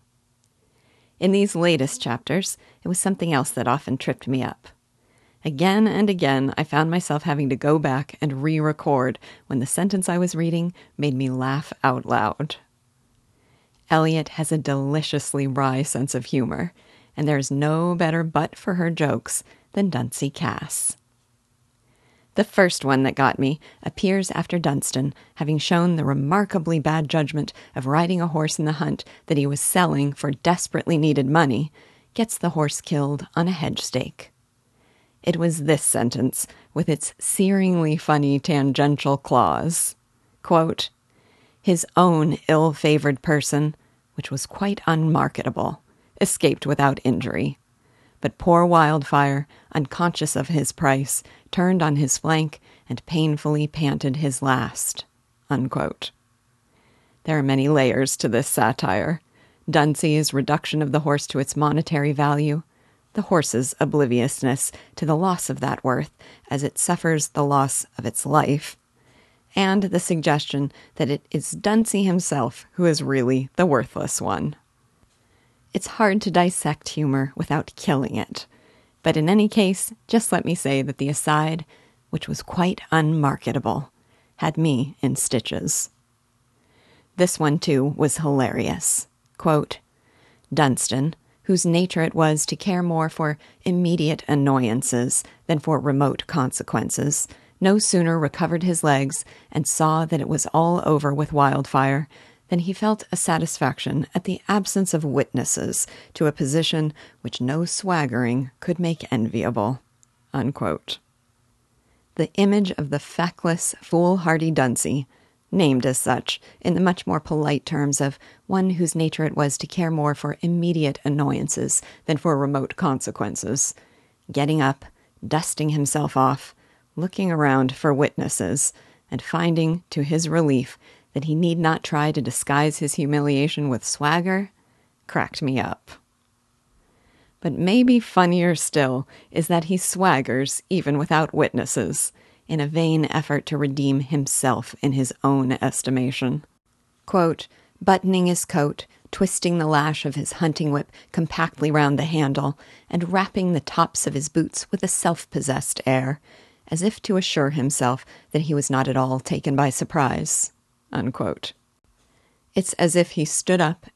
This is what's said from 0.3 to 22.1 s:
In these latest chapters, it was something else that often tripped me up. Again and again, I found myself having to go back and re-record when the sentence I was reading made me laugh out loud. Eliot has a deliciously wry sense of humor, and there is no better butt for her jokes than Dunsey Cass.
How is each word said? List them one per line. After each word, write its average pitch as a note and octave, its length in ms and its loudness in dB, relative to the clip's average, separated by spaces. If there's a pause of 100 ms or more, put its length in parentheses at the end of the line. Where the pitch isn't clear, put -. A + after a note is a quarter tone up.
In F#3+ 140 2
these G3+ 200 2
latest E3 480 0
chapters, C#3 560 -4 (240)
it - 60 -8
was F3+ 100 -2
something F3+ 360 -2
else C3 160 2
that B2 180 -4
often C3 300 -2
tripped - 280 -6
me B2+ 160 -2
up. - 280 -8 (760)
Again F#3+ 420 2
and G3+ 220 2
again, C#3 480 2
I D3+ 80 -2
found D#3 260 0
myself D#3+ 320 -2
having D3 260 0
to C3 60 0
go D3+ 240 2
back C#3+ 400 -2
and C#3 240 -4
re-record D3+ 720 0 (280)
when C3+ 140 -2
the B2+ 80 -2
sentence F#3+ 420 0
I F3 80 0
was F3 180 0
reading E3+ 380 -2 (240)
made D3 160 0
me C3 160 -2
laugh C3 420 -4 (120)
out B2+ 220 0
loud. A#2 520 -2 (1300)
Eliot D#3+ 400 2
has - 220 -4
a D#3+ 60 2
deliciously C#3 880 -2
wry C3+ 360 0
sense C3 320 -4
of B2 100 -4
humor, - 480 -2 (420)
and D3 120 -2
there D3+ 100 2
is C3+ 140 -4
no D#3 440 0
better E3 280 0
butt D#3+ 340 -2
for G3+ 160 -4
her F3 160 0
jokes D3+ 540 -2 (280)
than G3+ 200 0
Dunsey B2 420 -4
Cass. - 640 -6 (1400)